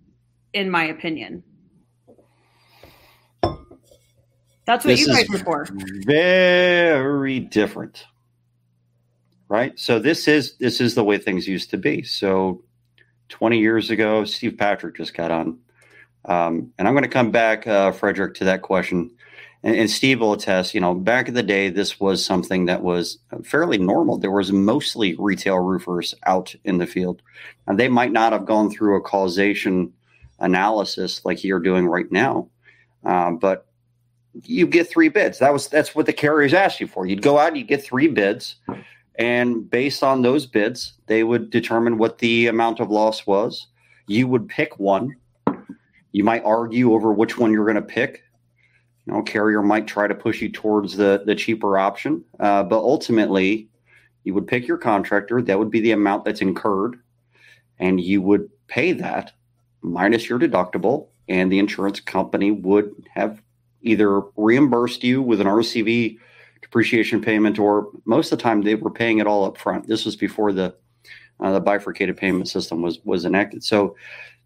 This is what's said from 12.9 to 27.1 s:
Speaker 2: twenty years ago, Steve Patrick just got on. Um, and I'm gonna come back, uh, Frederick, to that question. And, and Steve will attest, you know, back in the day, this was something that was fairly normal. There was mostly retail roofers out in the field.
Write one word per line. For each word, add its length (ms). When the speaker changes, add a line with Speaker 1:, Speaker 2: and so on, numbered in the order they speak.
Speaker 2:
twenty 320
years 300
ago, 340
Steve 340
Patrick 400
just 180
got 160
on. 260
Um, 520
and 100
I'm 60
gonna 140
come 240
back, 340
uh, 260
Frederick, 440
to 80
that 180
question. 480
And, 120
and 140
Steve 320
will 120
attest, 420
you 40
know, 140
back 340
in 60
the 100
day, 260
this 300
was 240
something 420
that 180
was 340
fairly 360
normal. 400
There 100
was 220
mostly 640
retail 420
roofers 560
out 260
in 140
the 80
field. 380